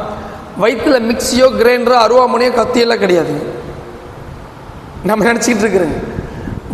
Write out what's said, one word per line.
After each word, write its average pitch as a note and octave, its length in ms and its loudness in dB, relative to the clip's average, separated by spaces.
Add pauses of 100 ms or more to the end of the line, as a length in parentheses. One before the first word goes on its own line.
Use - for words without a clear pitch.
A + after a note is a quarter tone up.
(640)
வயித்துல B3+ 340 2 (120)
மிக்ஸியோ, A#3+ 380 2 (140)
கிரைண்டரோ, B3 440 4
அருவாமனையோ, A#3+ 540 4
கத்தியெல்லாம் A3+ 460 2
கிடையாதுங்க. D#3 400 2 (1600)
நம்ம A3 200 2
நினைச்சிட்டு A#3 360 2
இருக்கிறோங்க. F3+ 340 0 (760)